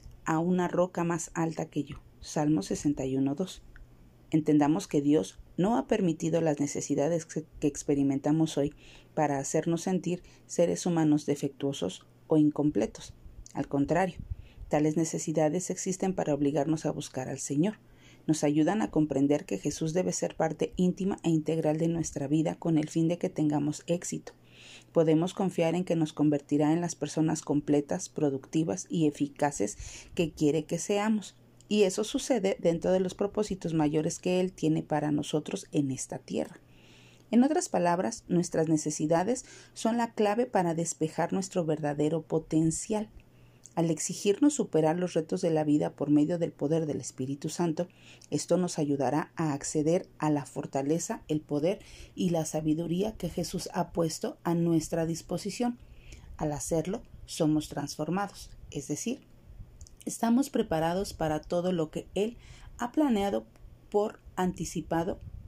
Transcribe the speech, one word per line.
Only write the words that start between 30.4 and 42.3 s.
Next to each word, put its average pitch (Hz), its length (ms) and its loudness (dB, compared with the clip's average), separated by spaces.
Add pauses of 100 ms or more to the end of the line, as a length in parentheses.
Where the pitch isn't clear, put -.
que - 120 -4
seamos. 208 600 -2 (320)
Y 208 140 6
eso 190 200 0
sucede 214 560 0
dentro 170 320 2
de 185 80 4
los 185 140 -2
propósitos 196 600 -4
mayores 156 460 0
que 180 220 0
Él 185 100 0
tiene 160 320 0
para 151 280 0
nosotros 151 600 -2
en 143 180 0
esta - 300 -8
tierra. - 400 -6 (720)
En 240 140 6
otras 311 240 0
palabras, 180 580 0
nuestras 170 400 0
necesidades 165 800 0 (280)
son 226 220 -2
la 233 180 -2
clave 214 340 2
para 170 280 2
despejar 165 560 -2
nuestro 185 320 -2
verdadero 151 600 0
potencial. 165 880 0 (640)